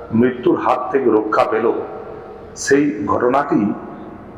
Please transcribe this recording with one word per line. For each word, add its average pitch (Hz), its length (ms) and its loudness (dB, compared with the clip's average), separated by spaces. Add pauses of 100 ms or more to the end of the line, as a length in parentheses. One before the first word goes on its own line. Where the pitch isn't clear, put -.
(140)
মৃত্যুর 120 460 2
হাত - 320 0
থেকে 131 180 2
রক্ষা 107 340 4
পেল, 113 280 0 (840)
সেই 139 500 2
ঘটনাটি 123 680 0 (640)